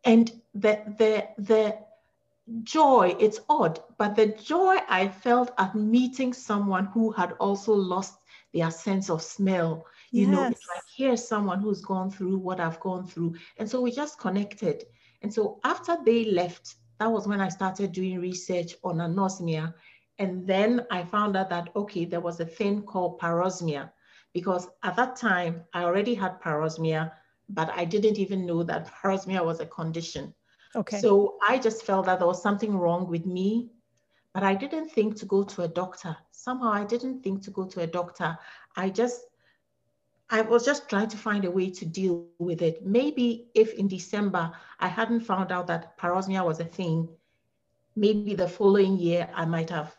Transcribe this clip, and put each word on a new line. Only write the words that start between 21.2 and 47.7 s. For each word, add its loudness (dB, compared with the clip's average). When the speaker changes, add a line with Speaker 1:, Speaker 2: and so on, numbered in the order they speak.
Speaker 1:
out 0
that, -4
okay, -4
there -4
was -6
a -2
thing -2
called -4
parosmia, -2
because -2
at -4
that 0
time -2
I -2
already 2
had -4
parosmia, -2
but -2
I -2
didn't 2
even -2
know 0
that -4
parosmia -2
was -2
a -6
condition. -8
Speaker 2:
Okay. -4
Speaker 1:
So 6
I 4
just -2
felt 0
that 2
there 2
was 0
something 0
wrong 0
with -4
me, 0
but -2
I 4
didn't -6
think 0
to -12
go 2
to -8
a -2
doctor. -6
Somehow -4
I -2
didn't -4
think -4
to -14
go -6
to -8
a -4
doctor. -6
I -2
just, -2
I 2
was 4
just 0
trying 0
to -10
find -2
a 0
way 0
to -12
deal -2
with -2
it. 0
Maybe 0
if 4
in 0
December -2
I -2
hadn't 0
found -2
out -4
that -6
parosmia -2
was -2
a -4
thing, -4